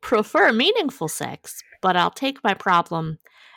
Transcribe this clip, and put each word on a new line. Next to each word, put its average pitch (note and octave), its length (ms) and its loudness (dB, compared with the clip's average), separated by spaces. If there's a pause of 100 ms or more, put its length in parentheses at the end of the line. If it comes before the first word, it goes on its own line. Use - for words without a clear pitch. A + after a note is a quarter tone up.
prefer B3+ 520 2
meaningful C#4+ 560 0
sex, - 540 -10 (200)
but F#3 140 2
I'll F3 140 2
take C#4 340 -6
my G3+ 100 0
problem E3 640 0 (380)